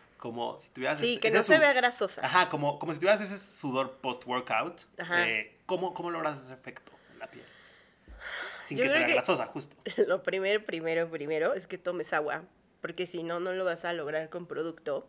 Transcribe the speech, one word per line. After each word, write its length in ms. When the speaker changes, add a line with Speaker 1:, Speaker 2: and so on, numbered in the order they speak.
Speaker 1:
como 420
si 120
tuvieras 300
Speaker 2:
Sí, 120
Speaker 1:
ese, 80
Speaker 2:
que 80
Speaker 1:
ese 100
Speaker 2:
no 40
se 120
Speaker 1:
su-, 60
Speaker 2:
vea 120
grasosa. 520
Speaker 1:
ajá, 240
como, 300
como 160
si 60
tuvieras 200
ese 180
sudor 640
post-workout. 840
Speaker 2:
Ajá. 300
Speaker 1:
Eh, 280
¿cómo, 260
cómo 180
logras 320
ese 120
efecto 380
en 60
la 120
piel? 140
Sin 140
Speaker 2:
Yo 60
Speaker 1:
que 40
se 60
Speaker 2:
creo 60
Speaker 1:
vea 80
Speaker 2:
que 60
Speaker 1:
grasosa, 320
justo. 300
Speaker 2:
<laughs> 100
lo 160
primero, 420
primero, 460
primero 420
es 140
que 120
tomes 340
agua, 320
porque 260
si 180
no, 160
no 120
lo 120
vas 200
a 80
lograr 380
con 160
producto. 640